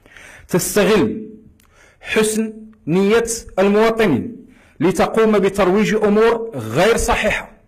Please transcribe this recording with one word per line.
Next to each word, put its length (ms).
تستغل 760
حسن 520
نية 380
المواطنين 800
لتقوم 580
بترويج 560
أمور 600
غير 420
صحيحة 540